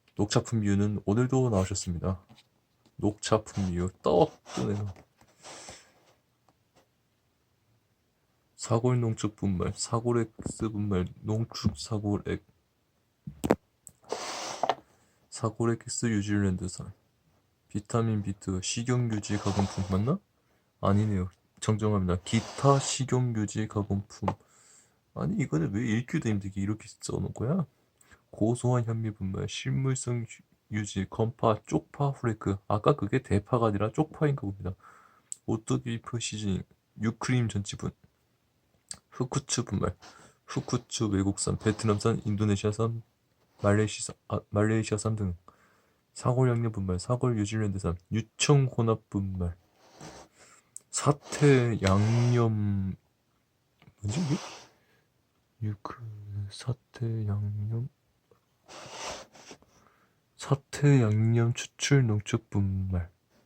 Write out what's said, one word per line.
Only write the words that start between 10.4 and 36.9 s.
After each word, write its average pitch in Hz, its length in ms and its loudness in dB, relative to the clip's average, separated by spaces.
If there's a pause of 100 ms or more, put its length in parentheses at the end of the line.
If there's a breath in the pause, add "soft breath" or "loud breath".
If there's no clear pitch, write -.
분말, 104 380 0 (160)
농축 107 560 -2
사골액, 104 680 -4 (2750 soft breath)
사골엑스 117 760 -2
뉴질랜드산, 101 840 0 (760)
비타민 110 540 -2
비투, 95 400 -4
식용 120 500 0
유지 104 260 -2
가공품 95 520 0
맞나? 110 280 0 (640)
아니네요. 101 480 2 (300)
정정합니다. 104 640 0
기타 139 540 4
식용 127 580 -2
유지 107 320 -2
가공품. 101 600 -4 (880 soft breath)
아니, 156 220 -2
이거는 151 360 0
왜 104 140 -2 (120)
읽기도 127 300 -2
힘들게 98 320 -2
이렇게 104 260 -4 (140)
써놓은 - 340 -4
거야? 147 320 0 (640 soft breath)
고소한 123 540 2
현미 113 280 -2
분말, 95 360 -4
식물성 131 720 -2
유-, - 580 -10
유지, 98 320 -2
건파, 113 560 2
쪽파, - 440 -2
후레크. 107 460 -2 (120)
아까 107 260 4
그게 127 280 -2
대파가 113 440 0
아니라 104 240 0
쪽파인가 147 520 -2
봅니다. 98 300 -6 (720 loud breath)
오뚜기 117 560 -2
프시즈닝, 104 600 -4 (400)